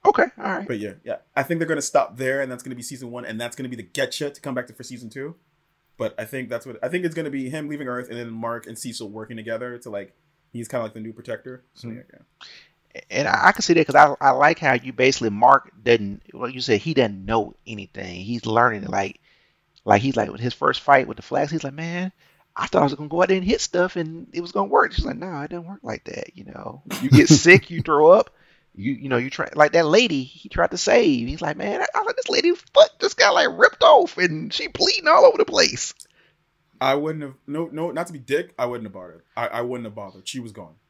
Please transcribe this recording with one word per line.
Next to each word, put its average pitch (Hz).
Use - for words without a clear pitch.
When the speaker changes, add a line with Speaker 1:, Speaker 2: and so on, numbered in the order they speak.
Speaker 1:
Okay. 415
All -
right. 190
Speaker 2:
But 110
yeah, 101
yeah. -
I 135
think 165
they're 160
gonna 156
stop -
there, 131
and 131
that's 123
gonna 131
be 123
season 123
one, 120
and 110
that's 120
gonna 127
be 123
the 110
getcha 135
to -
come 139
back 123
to -
for 123
season 120
two. 143
But 110
I 110
think 127
that's 117
what, 117
I 131
think 180
it's 160
gonna 156
be 131
him 151
leaving 147
Earth, 123
and 117
then 120
Mark 113
and 113
Cecil 113
working 110
together 113
to, 120
like, 101
he's 117
kinda 123
like 110
the 110
new 110
protector. 120
So 120
Speaker 1:
Mm-hmm. 113
Speaker 2:
yeah, -
yeah. -
Speaker 1:
And 127
I, -
I 202
can -
see 175
that 160
'cause 139
I, 147
I 139
like 147
how 135
you 123
basically, 127
Mark 123
doesn't, 104
well, 123
you 127
said 113
he 160
doesn't 104
know 110
anything. 95
He's 113
learning, 113
like, 98
like, 104
he's 131
like, 104
with 113
his 120
first -
fight 139
with -
the -
Flash, 147
he's 160
like, 135
"Man, 175
I -
thought -
I -
was 139
gonna 147
go 165
out 185
there 190
and 180
hit 220
stuff 180
and 165
it 170
was 170
gonna -
work." -
She's -
like, -
"No, 175
it 156
doesn't 175
work 196
like -
that." -
You -
know, -
you 135
get 311
Speaker 2:
<laughs> -
Speaker 1:
sick, 160
you 165
throw 151
up, 214
you, 110
you 135
know, 127
you 127
try, -
like 151
that 170
lady 170
he -
tried 175
to 180
save. 147
He's 151
like, 151
"Man, 403
I, -
I -
let 427
this 508
lady -
foot -
just -
got, -
like, -
ripped -
off -
and 247
she -
bleeding 381
all 311
over -
the -
place." -
Speaker 2:
I 135
wouldn't 151
have, 135
no, 156
no, 160
not 170
to 175
be 160
dick, 143
I 123
wouldn't 120
have 95
bothered. 87
I, 113
I 117
wouldn't 120
have 104
bothered. 95
She 127
was 113
gone. 87